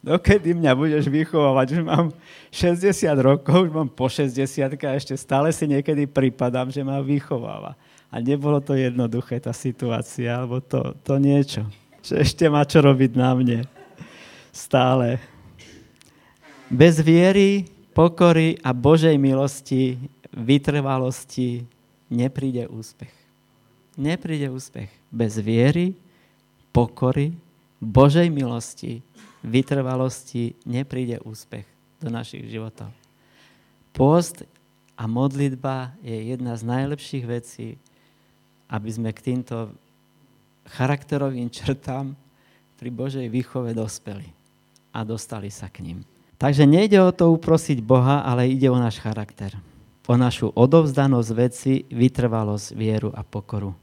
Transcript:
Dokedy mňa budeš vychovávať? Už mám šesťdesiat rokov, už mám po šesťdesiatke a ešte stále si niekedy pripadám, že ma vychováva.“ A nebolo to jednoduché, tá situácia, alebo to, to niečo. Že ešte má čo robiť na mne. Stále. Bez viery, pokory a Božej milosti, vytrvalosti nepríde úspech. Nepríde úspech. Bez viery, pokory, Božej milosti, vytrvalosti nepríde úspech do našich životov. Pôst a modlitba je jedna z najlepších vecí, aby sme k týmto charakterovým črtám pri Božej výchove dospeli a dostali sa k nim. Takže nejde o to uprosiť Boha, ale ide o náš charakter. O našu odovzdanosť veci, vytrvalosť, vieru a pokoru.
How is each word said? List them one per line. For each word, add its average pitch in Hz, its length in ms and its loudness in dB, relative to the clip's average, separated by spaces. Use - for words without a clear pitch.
Dokedy 175 560 2
mňa 151 160 4
budeš 151 400 0
vychovávať? 143 640 2
Už 170 80 0
mám 165 240 0
šesťdesiat 175 720 0
rokov, 143 480 4
už - 20 -6
mám 156 140 -2
po 127 240 -4
šesťdesiatke 135 800 -4
a 131 80 -2
ešte 139 160 -8
stále 143 400 -2
si 156 160 -4
niekedy 143 400 -2
pripadám, 127 640 -2
že 139 80 -6
ma 135 240 -6
vychováva.“ 131 720 -6
A - 80 -14
nebolo 143 400 0
to 143 160 -2
jednoduché, 123 640 -2
tá 117 160 -8
situácia, 120 880 -6
alebo 123 160 -6
to, 131 480 -6
to 139 160 0
niečo. 139 420 2
Že - 140 -6
ešte - 240 0
má 147 160 2
čo 156 160 4
robiť 131 320 4
na 127 240 2
mne. 123 320 0
Stále. 127 720 0
Bez 151 300 6
viery, 185 720 4
pokory 165 720 4
a 127 80 -2
Božej 156 480 6
milosti, 131 800 -2
vytrvalosti 131 1300 -2
nepríde 123 580 -4
úspech. - 460 -18
Nepríde 151 540 -4
úspech. 127 400 -12
Bez 113 240 -2
viery, 131 560 2
pokory, 131 640 0
Božej 143 480 6
milosti, 120 720 -6
vytrvalosti 127 1120 -2
nepríde 127 560 -6
úspech 107 400 -16
do 117 160 -10
našich 113 320 -12
životov. 110 480 -14
Pôst 156 560 0
a 113 160 -8
modlitba 131 960 -4
je 117 80 -10
jedna 120 400 -8
z 110 80 -10
najlepších 135 640 -6
vecí, 117 560 -12
aby 110 240 -8
sme 113 160 -6
k 123 240 -6
týmto 117 400 -8
charakterovým 135 800 -4
črtám 135 640 -8
pri 123 160 -12
Božej 131 400 -8
výchove 123 400 -4
dospeli 107 560 -8
a 113 80 -8
dostali 107 480 -10
sa 98 160 -16
k - 160 -18
nim. 87 180 -12
Takže 139 320 6
nejde 196 320 6
o 185 80 6
to 170 240 4
uprosiť 160 480 0
Boha, 131 400 4
ale 123 240 0
ide 131 240 2
o 127 80 2
náš 117 240 -2
charakter. 104 560 -10
O 120 80 2
našu 120 400 0
odovzdanosť 135 800 4
veci, 123 400 -2
vytrvalosť, 113 880 -2
vieru 107 320 -2
a 104 160 -12
pokoru. 101 580 -10